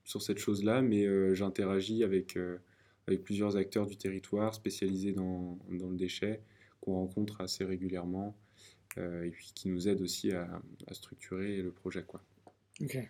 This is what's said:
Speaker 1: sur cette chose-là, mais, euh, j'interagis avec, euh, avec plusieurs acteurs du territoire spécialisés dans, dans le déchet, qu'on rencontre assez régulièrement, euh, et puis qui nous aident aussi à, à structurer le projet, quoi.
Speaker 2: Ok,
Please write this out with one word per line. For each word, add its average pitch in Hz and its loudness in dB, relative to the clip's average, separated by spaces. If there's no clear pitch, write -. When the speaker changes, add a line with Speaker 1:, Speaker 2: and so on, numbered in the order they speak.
Speaker 1:
sur - -4
cette - 0
chose-là, 107 4
mais, 104 6
euh, 95 6
j'interagis 98 2
avec, 95 2
euh, 90 -2
avec 95 2
plusieurs 101 0
acteurs 98 2
du 101 -8
territoire 104 0
spécialisés 98 0
dans, 90 -2
dans 90 -4
le 90 -2
déchet, 95 -2
qu'on 98 -2
rencontre 95 -2
assez 95 -2
régulièrement, 92 -2
euh, 87 -4
et 85 -2
puis - -16
qui - -4
nous 90 0
aident 95 4
aussi 95 0
à, 87 -4
à - -12
structurer 98 -6
le 90 -2
projet, 90 -6
quoi. - -14
Speaker 2:
Ok, 143 -2